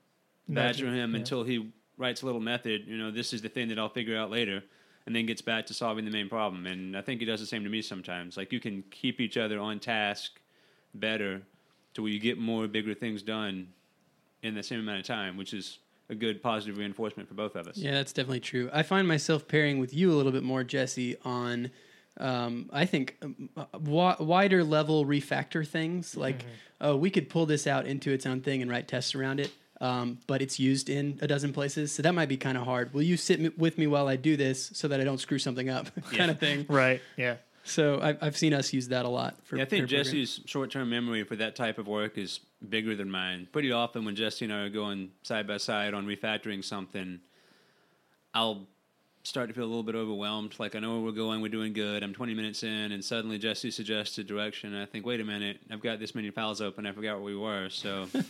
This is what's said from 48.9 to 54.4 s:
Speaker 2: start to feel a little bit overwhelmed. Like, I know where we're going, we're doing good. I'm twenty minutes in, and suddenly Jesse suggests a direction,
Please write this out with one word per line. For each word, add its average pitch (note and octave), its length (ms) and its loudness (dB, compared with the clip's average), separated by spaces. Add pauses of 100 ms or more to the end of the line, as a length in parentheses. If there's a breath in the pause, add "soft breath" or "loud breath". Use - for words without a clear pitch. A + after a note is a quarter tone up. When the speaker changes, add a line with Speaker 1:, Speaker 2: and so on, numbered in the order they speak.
Speaker 2:
start B2 260 -4
to A2+ 40 -8
feel A#2+ 120 -4
a - 20 -4
little A2+ 160 -2
bit A2 120 -4
overwhelmed. G#2+ 640 -2
Like, G#2 160 -4
I G#2+ 40 -4
know A2+ 160 -4
where A2+ 100 -2
we're A2+ 60 -2
going, A2 300 -2
we're G#2+ 80 -2
doing A2 240 -2
good. G#2 300 -2
I'm G2+ 100 -6
twenty A#2 200 -4
minutes A2 300 -4
in, G#2+ 280 -4
and G2+ 120 -6
suddenly A2 340 -2
Jesse G#2+ 340 -2
suggests G#2+ 460 -4
a G#2+ 60 -6
direction, G#2 500 -6